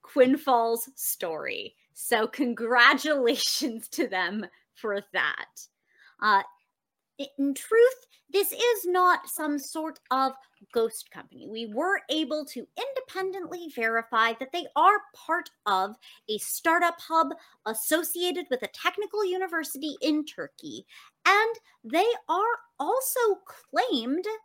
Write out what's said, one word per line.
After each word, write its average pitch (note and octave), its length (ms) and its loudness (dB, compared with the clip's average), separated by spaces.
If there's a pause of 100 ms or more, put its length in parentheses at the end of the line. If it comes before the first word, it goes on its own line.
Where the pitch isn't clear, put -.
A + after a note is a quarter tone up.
Quinfall's B3+ 920 4
story. - 800 -6 (180)
So A3 340 0
congratulations B3 1600 2
to - 180 -2
them F#3+ 400 -2 (300)
for G3+ 260 -4 (100)
that. - 360 -2 (760)
Uh, G3+ 220 4 (760)
i-, C#4 80 -8 (120)
in C#4 160 0
truth, A#4 500 4 (240)
this G4 220 0
is G#4+ 340 0
not F4+ 420 4
some D4 300 -4
sort D#4 420 -8 (120)
of C4 220 2 (380)
ghost A3+ 380 -2
company. - 380 -18
We A3+ 180 -10
were D4+ 360 -2 (100)
able D4+ 340 -2
to - 220 -12 (100)
independently F#4+ 960 -8
verify A3+ 680 0
that C4 120 -8
they E4+ 240 -4
are F#4+ 260 6 (140)
part E4+ 340 -4 (160)
of G3+ 300 0 (340)
a G#3+ 80 -2
startup E4+ 600 0
hub D#4+ 300 2 (360)
associated E4 840 -2
with B3 100 -2
a G3+ 60 -6
technical G4+ 580 -2
university E4 760 -4
in D4+ 240 0
Turkey. C#3+ 600 -14 (400)
And A4 300 4 (280)
they D#4 220 2 (240)
are G#4 300 0 (180)
also B4 420 -2 (260)
claimed D#4 800 -2 (200)